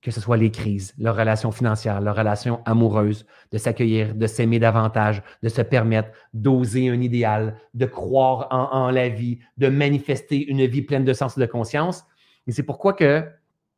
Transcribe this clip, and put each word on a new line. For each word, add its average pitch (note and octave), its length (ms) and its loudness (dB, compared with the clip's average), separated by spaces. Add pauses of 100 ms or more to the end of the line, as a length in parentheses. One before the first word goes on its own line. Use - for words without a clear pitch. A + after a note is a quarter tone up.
Que A#2+ 100 -6
ce A2 100 -6
soit A#2 160 2
les A2 140 4
crises, G2 460 -6
leurs A2 180 -2
relations A2 360 0
financières, A2 500 -2
leurs G#2 140 -2
relations A2 500 -2
amoureuses, G#2+ 600 2 (260)
de A2+ 60 -6
s'accueillir, A2 580 0
de A2 120 -2
s'aimer A2+ 320 0
davantage, A2 640 2 (180)
de A2+ 80 -2
se B2 120 -2
permettre A2+ 500 2 (220)
d'oser B2+ 560 2
un B2 120 0
idéal, A2 560 0 (160)
de B2 120 0
croire C3 680 0
en, C3 200 0
en B2+ 200 0
la B2+ 180 2
vie, A#2+ 300 -6 (180)
de C3+ 120 2
manifester C#3+ 760 0
une C3+ 200 2
vie B2+ 160 0
pleine C3+ 220 0
de B2+ 100 2
sens B2+ 240 -4
et C3 40 0
de B2 40 2
conscience. D3 600 -4 (400)
Et B2+ 60 -8
c'est C#3+ 120 -4
pourquoi G3 300 0
que D#3+ 340 2 (500)